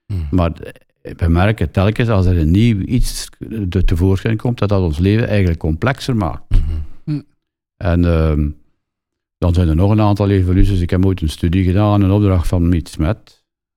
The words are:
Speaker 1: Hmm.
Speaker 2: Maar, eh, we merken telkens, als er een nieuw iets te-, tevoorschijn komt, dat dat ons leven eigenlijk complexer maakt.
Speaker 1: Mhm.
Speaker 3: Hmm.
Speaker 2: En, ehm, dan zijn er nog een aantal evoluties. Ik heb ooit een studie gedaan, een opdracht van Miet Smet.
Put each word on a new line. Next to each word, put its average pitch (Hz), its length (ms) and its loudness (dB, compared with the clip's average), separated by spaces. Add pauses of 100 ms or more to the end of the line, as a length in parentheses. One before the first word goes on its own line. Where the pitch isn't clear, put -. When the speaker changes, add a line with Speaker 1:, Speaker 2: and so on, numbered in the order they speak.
Speaker 1:
Hmm. 87 260 -8
Speaker 2:
Maar, 85 200 0 (500)
eh, - 160 -16
we 87 100 -2
merken 87 440 0
telkens, 107 380 0
als 95 160 2
er 90 120 2
een 80 140 2
nieuw 107 300 2
iets - 480 -2 (400)
te-, 90 160 0
tevoorschijn 95 520 0
komt, 120 220 -4
dat 101 100 0
dat 101 120 0
ons 80 160 -2
leven 104 300 2
eigenlijk 92 320 0
complexer 113 560 -4
maakt. 90 340 -6
Speaker 1:
Mhm. - 120 4 (420)
Speaker 3:
Hmm. 147 200 -6 (540)
Speaker 2:
En, 87 280 0
ehm, 80 440 0 (880)
dan 90 160 0
zijn 87 140 2
er 78 80 2
nog 98 160 2
een 107 100 2
aantal 104 280 2
evoluties. 95 520 2
Ik 85 80 -2
heb 95 160 2
ooit 95 160 0
een 80 80 -2
studie 90 340 -2
gedaan, 104 380 2
een 95 100 2
opdracht 95 360 2
van 87 220 0
Miet 82 200 -2
Smet. - 500 -6 (380)